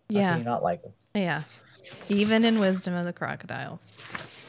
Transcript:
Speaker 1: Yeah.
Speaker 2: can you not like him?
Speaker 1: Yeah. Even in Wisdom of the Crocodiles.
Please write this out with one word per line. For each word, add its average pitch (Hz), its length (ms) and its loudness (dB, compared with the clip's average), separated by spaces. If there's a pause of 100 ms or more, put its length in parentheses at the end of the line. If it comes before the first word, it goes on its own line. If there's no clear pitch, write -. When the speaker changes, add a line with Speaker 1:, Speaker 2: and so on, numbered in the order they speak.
Speaker 1:
Yeah. 202 220 4
Speaker 2:
can 165 100 2
you 117 40 -4
not 117 200 -2
like 175 180 0
him? - 100 -16 (220)
Speaker 1:
Yeah. 170 280 0 (680)
Even 214 360 4
in 226 140 4
Wisdom 190 360 2
of 175 100 0
the 175 80 -4
Crocodiles. - 840 -8 (520)